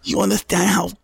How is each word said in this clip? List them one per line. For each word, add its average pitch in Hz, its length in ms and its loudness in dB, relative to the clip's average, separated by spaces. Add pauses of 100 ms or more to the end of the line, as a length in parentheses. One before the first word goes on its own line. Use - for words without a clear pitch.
You - 180 -4
understand 196 480 0
how 185 220 0 (140)